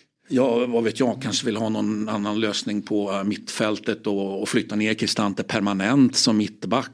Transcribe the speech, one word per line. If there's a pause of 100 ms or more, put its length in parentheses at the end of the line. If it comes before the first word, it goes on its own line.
(280)
Ja,
vad
vet
jag,
kanske
vill
ha
någon
annan
lösning
på,
eh,
mittfältet
och,
och
flytta
ner
Cristante
permanent
som
mittback,